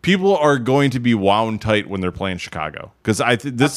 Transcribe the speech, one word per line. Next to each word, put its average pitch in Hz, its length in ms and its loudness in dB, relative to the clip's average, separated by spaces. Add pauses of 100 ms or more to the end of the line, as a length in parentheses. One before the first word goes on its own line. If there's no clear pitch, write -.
People 190 340 2
are 151 220 2
going 131 340 2
to 127 80 -4
be 120 140 2
wound 104 480 0
tight 104 260 0
when 95 140 -6
they're 90 100 -2
playing 92 280 -6
Chicago, 78 520 -10 (120)
'cause 107 180 0
I 120 140 4
th-, 139 180 -8
this 139 240 2